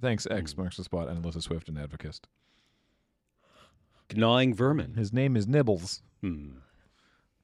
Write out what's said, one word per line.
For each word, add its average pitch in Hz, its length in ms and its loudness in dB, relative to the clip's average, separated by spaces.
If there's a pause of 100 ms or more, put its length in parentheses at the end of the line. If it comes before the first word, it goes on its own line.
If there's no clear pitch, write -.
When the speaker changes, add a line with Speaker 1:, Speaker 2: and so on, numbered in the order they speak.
Speaker 1:
Thanks, 120 300 0
X 98 220 -4
Speaker 2:
Hmm. 98 100 -6
Speaker 1:
marks 90 160 -6
the 92 60 -8
spot, 82 240 -4
and 85 140 -4
Alyssa 82 200 -4
Swift 85 260 -6
and 78 80 -6
Advocist. 73 440 -10 (1900)
Speaker 2:
Gnawing 117 400 6
vermin. 120 400 0
Speaker 1:
His 107 180 0
name 131 240 2
is 101 100 2
Nibbles. 110 560 2 (200)
Speaker 2:
Hmm. 76 280 -6 (920)